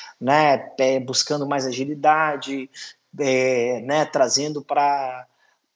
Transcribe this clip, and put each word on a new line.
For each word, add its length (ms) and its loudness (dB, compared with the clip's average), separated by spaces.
né, 580 2
é, 220 2
buscando 480 -4
mais 160 -2
agilidade, 1080 -2
é, 640 0
né, 220 0
trazendo 580 0
pra, 640 -2